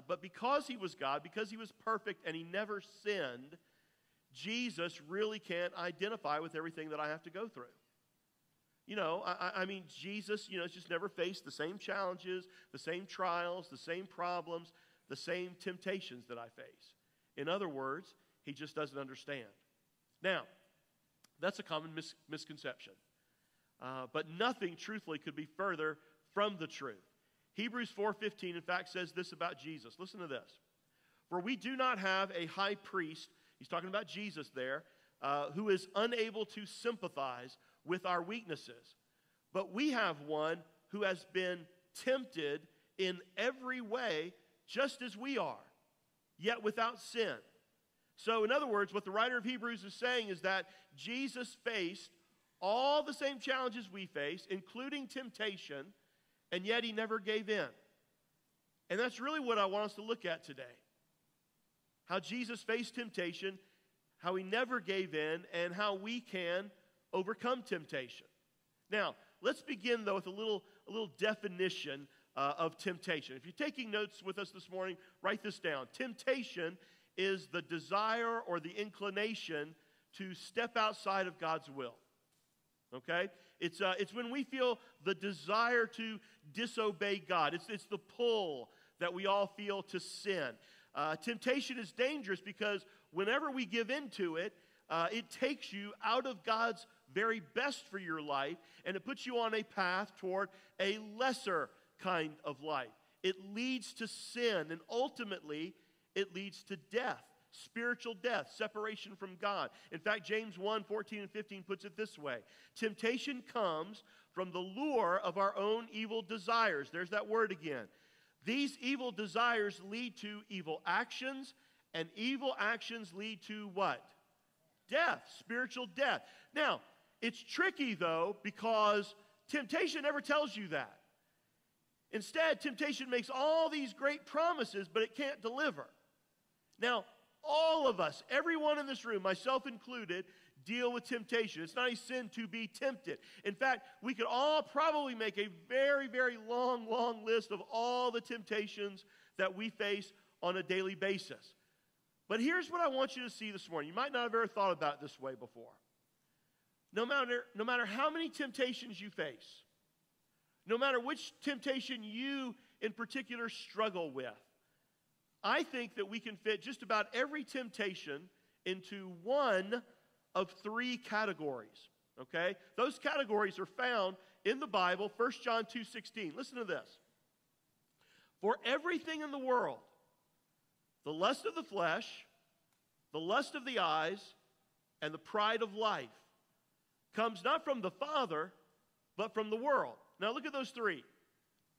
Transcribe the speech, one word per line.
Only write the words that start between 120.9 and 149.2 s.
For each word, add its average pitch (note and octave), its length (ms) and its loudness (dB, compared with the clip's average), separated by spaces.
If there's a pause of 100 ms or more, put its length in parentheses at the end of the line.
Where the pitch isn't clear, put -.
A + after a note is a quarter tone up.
and E3 220 -2
evil C4 440 0
actions A3 540 -2
lead G#3 300 -8
to" G#3+ 320 -8
what? E3+ 280 2 (880)
Death, D4 340 4 (160)
spiritual B3 480 -2
death. G#3 360 2 (320)
Now, C4 260 4 (400)
it's A#3 220 -2
tricky, D4 520 2
though, E3+ 480 2
because G#3 720 4 (340)
temptation D4 540 0
never D4 180 4
tells D4 360 2
you G3+ 120 -4
that. B2+ 300 -4 (1160)
Instead, D4+ 480 2
temptation C#4 480 -2
makes B3 240 2
all D#4 360 6
these C#4 240 -2
great C#4+ 340 0
promises, C#4+ 640 2
but G#3+ 140 4
it A3 120 0
can't C4+ 280 -2
deliver. A3+ 440 0 (920)
Now, A#3 240 2 (400)
all D#4 420 6
of G#3 140 4
us, D3+ 300 0
everyone D4+ 480 4
in C#4+ 80 -2
this C4+ 180 -4
room, G#3+ 180 -2
myself B3+ 440 2
included, G#3+ 580 -6 (400)
deal A#3+ 280 2
with A#3+ 120 -2
temptation. A3+ 580 0
It's D#3+ 140 -8
not B3 160 4
a - 20 -2
sin B3 360 -4
to A3+ 180 -6
be A3+ 180 -4
tempted. - 520 -4 (260)
In G3+ 100 0
fact, C4 320 4 (160)
we B3 100 0
could A3+ 160 0
all D4 340 6
probably D4+ 520 4
make A3 240 -2
a G#3 100 2 (200)
very, C4+ 400 6
very B3 280 2 (120)
long, A#3+ 420 2
long A#3 340 2
list A3+ 280 2
of G3 80 -4 (100)
all B3 400 2
the A#3 100 0
temptations G#3 840 -4 (340)